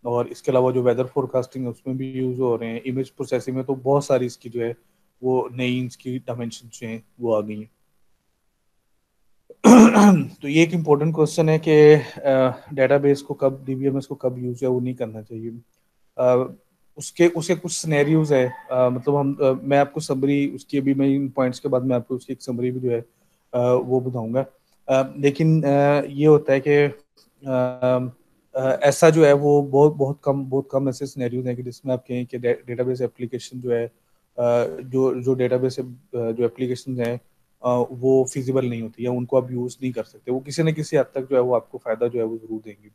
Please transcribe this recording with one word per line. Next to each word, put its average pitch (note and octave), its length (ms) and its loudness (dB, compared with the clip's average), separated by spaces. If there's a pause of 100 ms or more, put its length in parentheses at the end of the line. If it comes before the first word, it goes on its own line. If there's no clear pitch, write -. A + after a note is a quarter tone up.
और A#2+ 220 -2
इसके - 240 -8
अलावा B2+ 200 2
जो B2+ 100 0
weather B2 220 0
forecasting B2+ 600 -4
है B2 60 -6
उसमें C3 280 -10
भी C3 140 -8
यूज़ B2+ 300 -4
हो A#2+ 140 0
रहे A2+ 140 -8
हैं, A2+ 120 -10
Image C3 280 -6
processing B2+ 460 -6
में C3 100 -6
तो C3+ 100 -4
बहुत C#3 300 0
सारी B2+ 200 0
इसकी A#2+ 240 -12
जो A#2+ 120 -8
है A#2 160 -6 (460)
वो B2+ 280 0
नई B2 340 -4
इसकी B2+ 340 -10
डायमेंशन A#2 540 -10
जो A#2+ 140 -14
हैं A2 160 -12 (180)
वो A2+ 120 -2
आ G#2+ 80 0
गई G#2+ 180 -10
हैं। A2 100 -16 (2000)
<clears throat> G#3+ 760 8
तो C#3+ 60 -10
ये D3+ 160 4
एक E3 100 0
important D#3 420 2
question D#3+ 340 0
है D#3 100 2
कि, D3+ 340 8 (280)
अ, C3 520 0
database C#3 480 2
को - 120 -10
कब, C3+ 320 -2
डीबीएमएस C3+ 400 -4
को C#3+ 100 -12
कब B2+ 220 -4
यूज़ B2 280 -6
है B2+ 40 0
वो B2+ 100 0
नहीं B2 160 -6
करना A2 260 -10
चाहिए। A2+ 280 -12 (680)
अ, B2+ 380 0 (420)
उसके, E3+ 300 0
उसके E3+ 280 -2
कुछ E3+ 160 -10
सिनेरियोज D3+ 600 0
हैं, B2+ 340 -2
अ, B2+ 220 2
मतलब B2+ 260 -2
हम, C#3+ 260 -2
अ, C3 220 2
मैं C#3 140 0
आपको C#3+ 220 0
summary C#3+ 480 -2
उसकी C#3 300 -8
अभी C#3 160 0
मैं C#3 140 0
इन C#3 220 0
points B2+ 300 -4
के C#3+ 100 -6
बाद B2+ 140 0
मैं C3 120 0
आपको A#2+ 200 -4
उसकी B2 180 -10
एक B2+ 80 -14
summary B2 300 -4
भी B2+ 80 -6
जो B2+ 120 -2
है, A#2 140 -4 (480)
अ, B2 200 2
वो B2+ 280 0
बताऊंगा। B2 440 -4 (440)
अ, C3+ 280 0
लेकिन, D#3 460 2
अ, C#3+ 460 2
ये C#3+ 160 -2
होता D3 280 6
है C3+ 140 0
कि, D3 80 2 (720)
अ, B2+ 640 -2 (460)
अ, C3 280 -2
ऐसा C#3+ 260 6
जो D#3+ 160 6
है C#3+ 80 8
वो D3 280 4
बहुत, C#3+ 320 4
बहुत C#3+ 300 -4
कम, C#3 220 -2
बहुत C3+ 260 -4
कम C3+ 180 -2
ऐसे C3 160 -8
scenarios B2+ 420 -6
हैं B2 80 -4
कि B2 80 -12
जिसमें B2 300 -8
आप B2 140 -6
कहें B2 180 -6
कि B2 120 -12
डे-, A#2+ 300 -2
database B2 340 -4
application B2 600 -10
जो B2 100 -4
है, A#2 160 -2
अ, A#2 40 -14 (920)
जो, C3 400 -2
जो C3 120 0
database, B2+ 460 -2
अ, C3 40 -6 (320)
जो A#2 300 -4
एप्लीकेशन B2 540 -6
हैं, A#2+ 220 -4 (440)
अ, B2 260 0
वो C3 420 2
feasible C3 360 -2
नहीं A#2 120 -6
होती A2+ 240 -10
या B2 60 -2
उनको B2 300 0
आप B2 100 -8
यूज़ B2 300 -8
नहीं B2+ 100 -6
कर A#2+ 120 -8
सकते। - 280 -12
वो C3 80 -2
किसी C#3+ 240 -6
न D#3+ 80 2
किसी D#3 260 -4
हद B2+ 80 2 (100)
तक C3 140 -8
जो C#3 60 0
है B2+ 60 4
वो B2 140 0
आपको A#2 220 -4
फ़ायदा A#2 300 -4
जो A#2+ 120 -4
है A2+ 60 -2
वो A2+ 120 -6
ज़रूर A2 280 -10
देंगे। G#2 300 -20